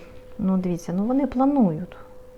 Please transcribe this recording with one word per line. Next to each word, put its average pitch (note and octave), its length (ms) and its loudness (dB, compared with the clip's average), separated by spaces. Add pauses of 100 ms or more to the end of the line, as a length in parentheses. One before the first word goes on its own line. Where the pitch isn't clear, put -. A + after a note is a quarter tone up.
(380)
Ну, F#3+ 200 2
дивіться, F3 340 -2
ну, F#3+ 120 0
вони C4 220 2
планують. B3+ 680 2 (420)